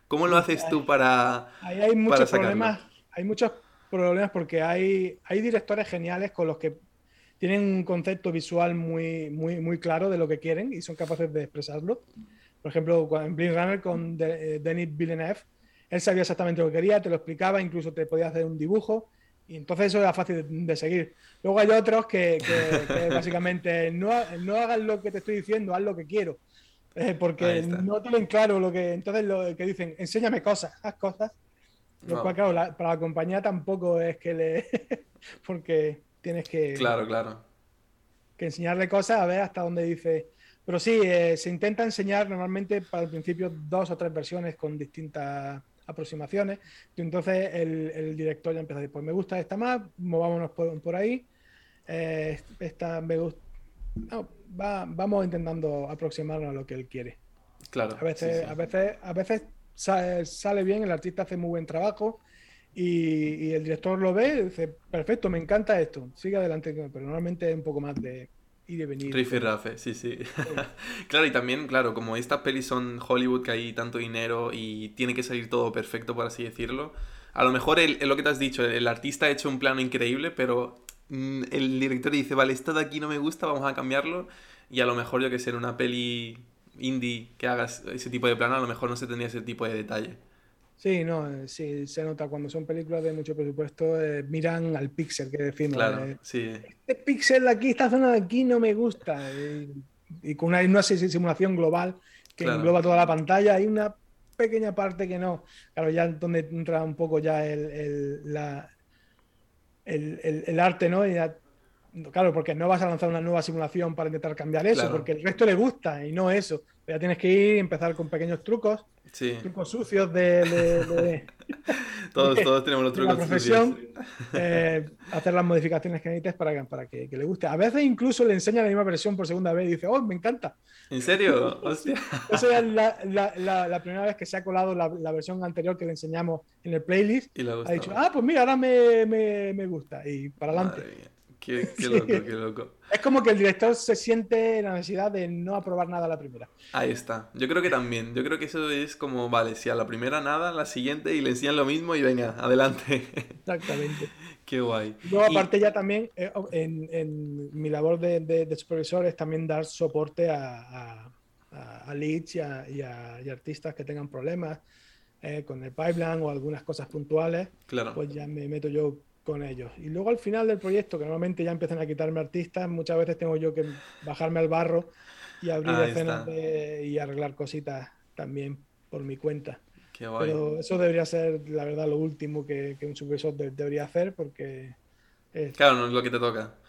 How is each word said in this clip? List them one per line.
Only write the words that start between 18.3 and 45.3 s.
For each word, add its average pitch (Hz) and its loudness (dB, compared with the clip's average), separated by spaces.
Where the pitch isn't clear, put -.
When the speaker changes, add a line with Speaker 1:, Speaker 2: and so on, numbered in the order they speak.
Speaker 2:
un 160 -6
dibujo, 214 0
y 160 -14
entonces 175 0
eso 196 2
era 185 6
fácil 180 -2
de, 160 -4
de 160 -2
seguir. 170 -2
Luego 196 4
hay 208 8
otros 220 6
que, 175 2
que, 160 2
que 170 2
Speaker 1:
<laughs> 135 2
Speaker 2:
básicamente, 170 0
"No 190 0
ha-, 175 -2
no 185 -2
hagas 233 2
lo 214 -2
que 202 -6
te 196 -4
estoy 208 -4
diciendo, 202 -2
haz 190 0
lo 202 -2
que 160 -10
quiero". 175 -2
Eh, 175 0
porque 175 0
Speaker 1:
Ahí 170 4
está. 175 0
Speaker 2:
no 208 0
tienen 233 2
claro 208 4
lo 185 2
que, 175 0
entonces 202 -2
lo 185 0
que 180 -4
dicen, 180 -4
"Enséñame 220 0
cosas, 196 0
haz 208 -8
cosas". 202 -4
Lo 170 -4
Speaker 1:
No. 196 -2
Speaker 2:
cual, 185 -2
claro, 196 4
la, 170 0
para 170 0
la 165 0
compañía 165 -2
tampoco 180 0
es 165 0
que 170 -4
le, 160 -2
<laughs> - -8
porque 156 0
tienes 170 -6
que 151 0
Speaker 1:
Claro, 117 2
claro. 113 -4
Speaker 2:
que 175 -6
enseñarle 170 0
cosas 202 4
a 180 4
ver 180 2
hasta 190 -4
dónde 175 -2
dice. 165 0
Pero 175 0
sí, 226 4
eh, 170 4
se 175 -4
intenta 208 0
enseñar 202 0
normalmente 190 -2
para 175 -4
el 165 -4
principio 170 -4
dos 170 -2
o 165 -6
tres 170 -2
versiones 160 -6
con 151 -6
distintas 139 -8